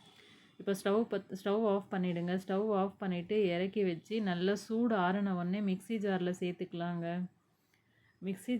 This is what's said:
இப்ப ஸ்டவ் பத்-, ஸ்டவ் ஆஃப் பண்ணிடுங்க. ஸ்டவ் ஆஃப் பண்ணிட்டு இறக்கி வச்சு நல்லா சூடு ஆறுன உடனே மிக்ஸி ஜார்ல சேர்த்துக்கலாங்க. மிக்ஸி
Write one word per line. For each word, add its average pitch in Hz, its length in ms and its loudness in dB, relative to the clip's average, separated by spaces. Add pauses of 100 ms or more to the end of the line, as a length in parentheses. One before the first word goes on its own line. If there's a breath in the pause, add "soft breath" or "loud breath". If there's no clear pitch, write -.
(600 loud breath)
இப்ப 196 180 -2
ஸ்டவ் 196 200 2 (140)
பத்-, 196 260 -4
ஸ்டவ் 208 320 0
ஆஃப் 196 220 0
பண்ணிடுங்க. 180 400 0 (100)
ஸ்டவ் 196 240 0 (140)
ஆஃப் 196 220 -2
பண்ணிட்டு 180 340 -2 (160)
இறக்கி 190 340 0
வச்சு 175 280 -4 (120)
நல்லா 180 280 2 (100)
சூடு 226 300 2 (100)
ஆறுன 196 340 2
உடனே 180 300 -2
மிக்ஸி 185 360 -2
ஜார்ல 180 360 2
சேர்த்துக்கலாங்க. 175 680 -4 (1200 soft breath)
மிக்ஸி 196 340 -4